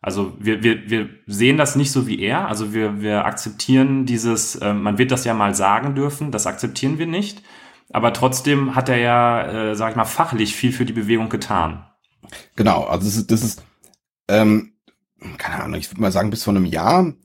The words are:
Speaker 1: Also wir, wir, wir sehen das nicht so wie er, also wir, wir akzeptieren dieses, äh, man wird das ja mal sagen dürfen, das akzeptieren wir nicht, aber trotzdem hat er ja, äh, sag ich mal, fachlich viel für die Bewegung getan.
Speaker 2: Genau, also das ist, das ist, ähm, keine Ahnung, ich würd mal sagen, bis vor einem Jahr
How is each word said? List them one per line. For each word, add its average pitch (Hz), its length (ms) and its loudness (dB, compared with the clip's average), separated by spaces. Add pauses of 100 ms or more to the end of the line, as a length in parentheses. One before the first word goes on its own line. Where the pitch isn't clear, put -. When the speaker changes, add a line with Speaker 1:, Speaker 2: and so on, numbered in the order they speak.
Speaker 1:
Also 95 380 -4
wir, 104 240 -2
wir, 104 260 2
wir 107 200 -2 (160)
sehen 117 320 2
das 139 180 2
nicht 139 160 2
so 123 160 0
wie 95 140 -4
er, 147 260 -2
also 107 260 -4
wir, 107 280 0
wir 104 240 0
akzeptieren 131 800 2
dieses, 113 520 -2
äh, 104 160 -2
man 104 260 -2
wird 131 120 2
das 123 140 -2
ja 117 80 0
mal 101 220 2
sagen 110 400 0
dürfen, 143 360 -4
das 107 160 -4
akzeptieren 131 520 -4
wir 165 80 -4
nicht, 190 340 -6 (500)
aber 113 220 0
trotzdem 131 640 0
hat 127 140 0
er 127 80 2
ja, 120 760 2
äh, 107 40 -2
sag 113 140 -2
ich 110 60 -6
mal, 113 100 2
fachlich 113 500 0
viel 123 160 0
für 127 140 0
die 113 80 -6
Bewegung 110 360 0
getan. 82 560 -2 (680)
Speaker 2:
Genau, 101 300 2
also 90 200 -2
das 104 120 -2
ist, 110 140 -2
das 113 120 2
ist, - 200 -6 (680)
ähm, 107 440 4 (680)
keine - 240 -8
Ahnung, - 160 -6
ich - 120 -10
würd 92 80 -16
mal 101 120 2
sagen, 104 180 0
bis - 140 -6
vor 101 120 2
einem 95 100 4
Jahr 123 460 2 (140)